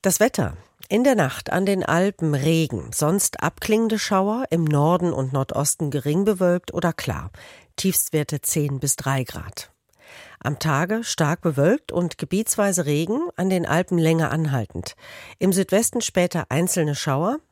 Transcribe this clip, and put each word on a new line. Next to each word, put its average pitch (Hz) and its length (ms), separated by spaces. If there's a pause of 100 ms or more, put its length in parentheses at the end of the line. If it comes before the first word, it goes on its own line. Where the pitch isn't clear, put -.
Das 196 180
Wetter. 113 360 (320)
In 220 140
der 262 140
Nacht 139 340
an 190 160
den 196 160
Alpen 165 520
Regen, 139 600
sonst - 480
abklingende 220 560
Schauer, 208 520
im 165 120
Norden 160 500
und 131 200
Nordosten 143 580
gering 151 340
bewölkt 180 480
oder 170 200
klar. 90 400 (420)
Tiefstwerte 156 680
zehn 143 380
bis 139 160
drei 131 300
Grad. - 480 (680)
Am - 220
Tage 175 420
stark 156 380
bewölkt 160 500
und 175 280
gebietsweise 190 680
Regen, 165 340 (140)
an 185 160
den 180 160
Alpen 175 320
länger 160 320
anhaltend. 135 640 (460)
Im 185 120
Südwesten 196 500
später 175 480
einzelne 156 440
Schauer 160 440 (140)